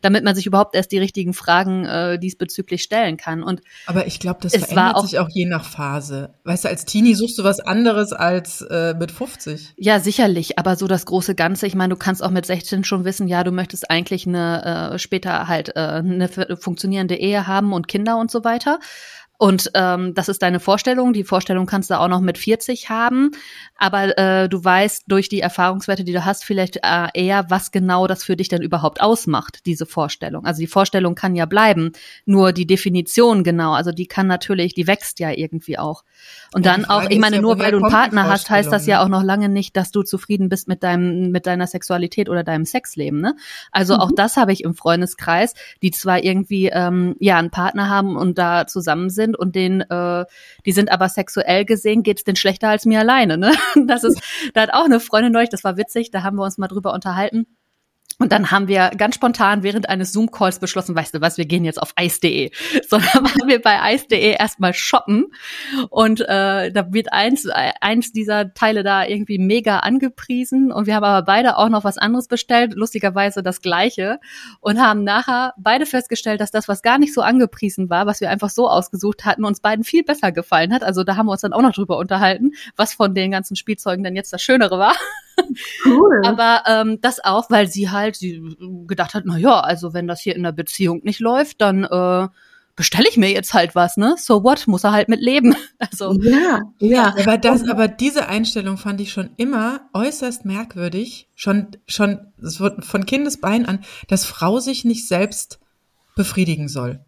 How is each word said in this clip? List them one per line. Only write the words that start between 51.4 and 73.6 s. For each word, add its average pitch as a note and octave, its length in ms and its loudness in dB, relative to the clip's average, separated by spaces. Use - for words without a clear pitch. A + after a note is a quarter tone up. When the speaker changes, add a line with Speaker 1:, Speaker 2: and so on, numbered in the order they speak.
Speaker 1:
gesehen, G#3+ 360 0
geht's G3 220 -2
denen F#3+ 140 -2
schlechter G3 320 0
als G#3+ 160 0
mir A3 160 4
alleine, A3+ 360 4
ne? G3+ 140 4
<laughs> D4+ 100 4
Das A#3+ 200 0
ist, - 160 2
da A3 80 4
hat A3 120 0
auch D#4+ 120 4
eine A#3+ 160 6
Freundin A#3 320 2
neulich, A#3 160 2
das G3+ 160 -8
war F#3 100 -2
witzig, A3+ 340 -4
da F#3+ 140 -6
haben G3 140 -4
wir G3 80 -2
uns F#3+ 120 -6
mal F#3+ 120 -4
drüber F#3+ 240 -4
unterhalten. G3 520 -4
Und - 120 2
dann G#3 180 2
haben G3 180 2
wir F#3 300 4
ganz G#3+ 160 0
spontan G#3 480 2
während G3+ 280 -2
eines F#3 220 -4
Zoom-Calls G3+ 460 0
beschlossen, F3+ 380 -4
weißt D#3+ 180 -4
du D3+ 80 -4
was, E3 160 0
wir E3+ 80 -2
gehen F3 180 0
jetzt D#3+ 160 -4
auf - 160 -8
eis F3 240 0
punkt - 40 -4
de. D3 280 0
<laughs> D4+ 200 -2
So, G#3+ 80 4
dann B3 280 4
waren C4 220 2
wir A#3+ 140 4
bei G#3 180 4
eis A3 280 0
punkt - 60 2
de G#3 180 4
erstmal F#3+ 420 0
shoppen B3 540 2
und, A3 300 2
äh, G3 500 0
da F#3 200 -2
wird G#3+ 220 -2
eins, A3 340 0
eins - 680 -2
dieser G#3 420 -2
Teile G#3+ 260 2
da G3 240 2
irgendwie G3+ 320 -4
mega G3+ 440 2
angepriesen B3+ 920 0
und G3+ 160 -2
wir G#3+ 80 0
haben G#3 80 0
aber G3 240 4
beide A#3 300 4
auch A3 120 4
noch G#3+ 140 2
was G3+ 160 -2
anderes A#3+ 280 0
bestellt, A#3+ 460 2
lustigerweise G3+ 720 -2
das F3+ 180 -6